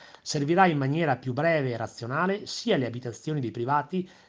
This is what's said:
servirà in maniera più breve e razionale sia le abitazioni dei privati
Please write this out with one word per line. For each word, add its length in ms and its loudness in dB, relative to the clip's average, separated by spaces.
servirà 460 4
in 100 4
maniera 400 2
più 160 -6
breve 380 2
e 60 -2
razionale 680 -4
sia 300 -2
le 100 0
abitazioni 540 -6
dei 120 -4
privati 580 -2